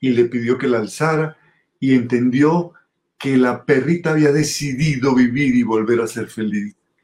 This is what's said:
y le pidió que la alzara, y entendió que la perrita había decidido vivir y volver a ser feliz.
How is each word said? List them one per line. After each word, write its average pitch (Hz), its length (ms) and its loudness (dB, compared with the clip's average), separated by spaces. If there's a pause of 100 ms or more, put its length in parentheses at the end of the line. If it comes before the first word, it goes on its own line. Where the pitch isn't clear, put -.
y 131 100 0
le 120 160 4
pidió 120 320 -2
que 131 100 -2
la 120 100 0
alzara, 156 580 -4 (440)
y 131 140 2
entendió 127 760 0 (460)
que 135 180 0
la 123 280 2
perrita 156 480 0
había 151 200 4
decidido 139 800 0
vivir 127 400 2
y 123 80 2
volver 110 380 0
a 113 60 -2
ser 110 220 -8
feliz. 104 480 -6 (280)